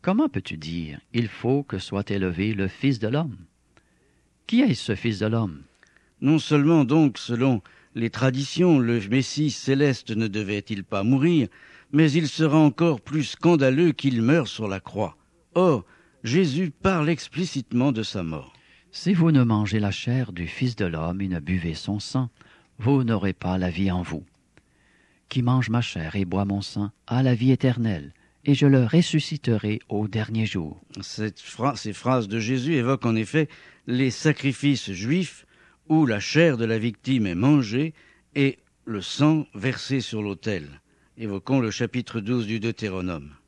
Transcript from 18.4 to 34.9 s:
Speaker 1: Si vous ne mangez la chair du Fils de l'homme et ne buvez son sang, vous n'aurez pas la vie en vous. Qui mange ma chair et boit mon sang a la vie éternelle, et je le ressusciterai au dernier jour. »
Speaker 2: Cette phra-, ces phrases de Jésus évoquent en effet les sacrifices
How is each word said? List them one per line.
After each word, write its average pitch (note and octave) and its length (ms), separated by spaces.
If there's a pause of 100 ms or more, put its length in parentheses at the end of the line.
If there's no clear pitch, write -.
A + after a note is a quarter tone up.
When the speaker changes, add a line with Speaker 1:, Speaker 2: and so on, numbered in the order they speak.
Speaker 1:
Si - 220
vous E3 180
ne C3+ 120
mangez G#2+ 360
la G2+ 120
chair A#2+ 420
du E2+ 140
Fils A#2+ 280
de G2+ 100
l'homme E2+ 360
et G2 60
ne F2 120
buvez E2 340
son G2+ 260
sang, B2+ 300 (500)
vous C3 240
n'aurez G2+ 300
pas F#2 240
la F2+ 120
vie F#2 220
en F2+ 100
vous. E2 240 (1040)
Qui B2+ 120
mange A#2+ 280
ma A#2 120
chair E2 340
et G2 100
boit F#2+ 200
mon G2+ 160
sang G2+ 300 (160)
a B2 160
la B2+ 100
vie B2 180
éternelle, A2+ 640 (300)
et C#3+ 120
je C#3+ 100
le C3+ 180
ressusciterai A#2+ 1040
au G#2+ 200
dernier A2 380
jour. » E2+ 360 (200)
Speaker 2:
Cette G#2+ 380
phra-, A#2+ 380
ces G#2 160
phrases B2 340
de A2 120
Jésus B2+ 340
évoquent C3 320
en A2+ 100
effet C#3+ 320 (400)
les B2+ 240
sacrifices C#3 800